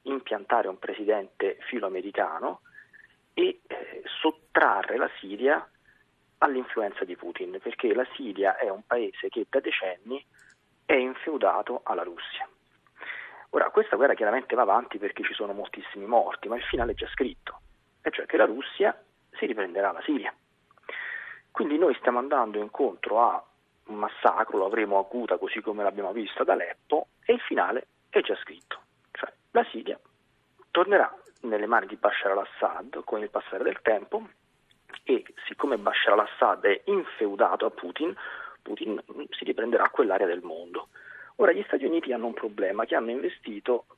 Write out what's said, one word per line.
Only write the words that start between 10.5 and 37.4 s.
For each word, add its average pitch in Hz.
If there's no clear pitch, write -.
è -
infeudato 127
alla 92
Russia. -
Ora, -
questa -
guerra 127
chiaramente 117
va 120
avanti 110
perché 101
ci -
sono 101
moltissimi -
morti, 110
ma 113
il 117
finale 117
è -
già -
scritto, -
e -
cioè -
che -
la -
Russia -
si -
riprenderà 98
la -
Siria. 139
Quindi 151
noi 165
stiamo 120
andando 123
incontro 107
a -
un 107
massacro, 104
lo 95
avremo 101
a 98
Ghouta 117
così 101
come 104
l'abbiamo 98
visto 110
ad -
Aleppo, -
e 233
il 240
finale -
è 202
già -
scritto. -
Cioè, -
la 233
Siria -
tornerà 180
nelle 107
mani 113
di 101
Bashar 101
al-Assad 98
con 107
il 104
passare -
del -
tempo, 117
e 127
siccome 139
Bashar 101
al-Assad 104
è 101
infeudato 110